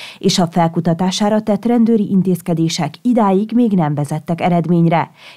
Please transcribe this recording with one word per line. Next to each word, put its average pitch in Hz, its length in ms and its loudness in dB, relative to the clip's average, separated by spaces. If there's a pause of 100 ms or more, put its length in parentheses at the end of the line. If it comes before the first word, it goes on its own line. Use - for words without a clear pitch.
(180)
és - 220 0
a 170 80 2
felkutatására 180 920 0
tett 208 240 -4
rendőri 233 440 2
intézkedések 170 920 -2
idáig 220 540 2
még 240 160 2
nem 156 240 0
vezettek 156 460 -4
eredményre, 170 680 2 (260)